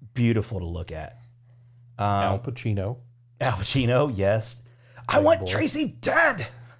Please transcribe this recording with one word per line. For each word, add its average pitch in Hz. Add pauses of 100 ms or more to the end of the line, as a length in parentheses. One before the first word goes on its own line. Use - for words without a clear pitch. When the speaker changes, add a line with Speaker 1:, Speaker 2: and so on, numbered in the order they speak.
(140)
Speaker 1:
beautiful 117
to 87
look 82
at. 78 (840)
Um, 104
Speaker 2:
Al 101
Pacino. 110 (440)
Speaker 1:
Al 131
Pacino, 127
yes. 98 (480)
I -
Speaker 2:
Playboy. 294
Speaker 1:
want 320
Tracy 294
dead. 277
<laughs> - (220)